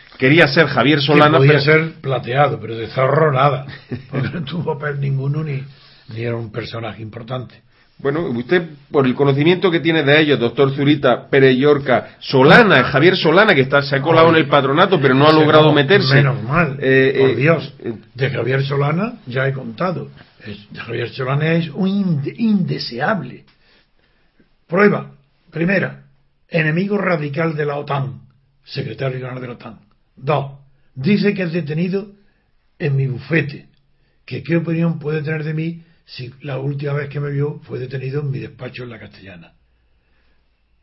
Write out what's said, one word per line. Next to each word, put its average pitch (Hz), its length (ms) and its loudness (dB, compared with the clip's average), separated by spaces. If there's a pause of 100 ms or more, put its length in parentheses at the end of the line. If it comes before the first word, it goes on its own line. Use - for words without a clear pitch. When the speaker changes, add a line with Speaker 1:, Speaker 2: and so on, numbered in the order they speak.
(160)
Speaker 1:
Quería 147 300 4
ser 151 220 2
Javier 139 320 2
Speaker 2:
Sí, - 80 -2
Speaker 1:
Solana, 151 280 6
Speaker 2:
podía 139 140 6
Speaker 1:
pero 139 140 4
Speaker 2:
ser 160 360 2
plateado, 123 580 -2
pero 113 200 -10
de 110 80 -8
zorro 139 440 0
nada, 135 360 0 (220)
Speaker 1:
<laughs> - 220 -12
Speaker 2:
porque 127 200 -4
no 170 120 -10
tuvo 156 360 -6
papel 143 240 -6
ninguno 139 420 -4
ni, 143 180 -8 (520)
ni 113 80 -8
era 117 120 -4
un 117 160 -8
personaje 110 520 -10
importante. 117 540 -12 (420)
Speaker 1:
Bueno, 143 240 -4
usted, 139 400 -2 (280)
por 135 160 2
el 123 80 2
conocimiento 147 560 2
que 165 80 0
tiene 160 240 0
de 143 180 4
ellos, 143 200 2
doctor 135 340 0
Zurita, 139 560 0
Pérez 135 260 6
Llorca, 135 640 0
Solana, 156 640 6
Javier 170 340 2
Solana, 180 380 4
que 135 60 4
está, 139 220 2
se 139 120 -4
ha 135 80 -2
colado 165 260 4
Speaker 2:
Ay, 165 40 4
Speaker 1:
en 160 80 4
el 147 80 -2
patronato, 147 520 2
pero 131 140 4
no 139 120 6
ha - 20 8
Speaker 2:
ese 156 100 6
Speaker 1:
logrado 156 280 6
Speaker 2:
no, 147 60 4
Speaker 1:
meterse. 139 440 4
Speaker 2:
menos 131 260 2
mal, 143 380 -2
Speaker 1:
Eh, 131 400 4
Speaker 2:
por 131 100 4
Speaker 1:
eh, 113 60 -2
Speaker 2:
Dios. 151 420 0
Speaker 1:
eh. 117 140 -8 (200)
Speaker 2:
De 131 180 -2
Javier 131 340 -2
Solana 151 640 -4
ya 131 180 -4
he 139 60 -2
contado. 135 560 -6 (360)
Es, 101 140 -16 (180)
Javier 117 340 -8
Solana 143 420 -2
es 165 160 0
un 190 200 -4
inde-, 180 480 -2
indeseable. 160 1080 -4 (1200)
Prueba, 180 460 0 (400)
primera, 170 540 -4 (420)
enemigo 175 500 -2
radical 165 560 -4
de 151 120 -4
la 143 100 -6
otan, 135 460 -6 (420)
secretario 131 540 -8
general 127 220 -12
de 123 60 -12
la 120 60 -14
otan. 113 260 -18 (380)
Dos, 139 380 -4 (420)
dice 202 380 0
que 185 100 -4
es 160 80 -6
detenido 180 560 -4 (720)
en 135 160 -2
mi 135 100 0
bufete, 135 600 -6 (580)
que 135 160 -10
qué 165 140 -2
opinión 165 420 -2
puede 151 240 -6
tener 156 220 -6
de 156 100 -6
mí 165 280 -8 (220)
si 120 260 -16 (120)
la 135 160 -10
última 143 360 -6
vez 143 140 -6
que 147 120 -10
me 143 100 -6
vio 143 320 -4
fue 123 160 -12
detenido 131 420 -8
en 139 120 -6
mi 113 80 -6
despacho 123 420 -14
en 123 80 -14
La 110 80 -18
Castellana. 95 540 -20 (1300)